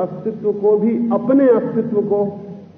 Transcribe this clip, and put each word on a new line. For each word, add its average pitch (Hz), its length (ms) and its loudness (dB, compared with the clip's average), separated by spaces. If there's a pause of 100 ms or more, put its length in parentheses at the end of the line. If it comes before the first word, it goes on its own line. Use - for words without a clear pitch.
अस्तित्व 208 520 -4
को 208 240 2
भी, 233 340 0
अपने 262 380 4
अस्तित्व 226 520 0
को 202 400 -2 (360)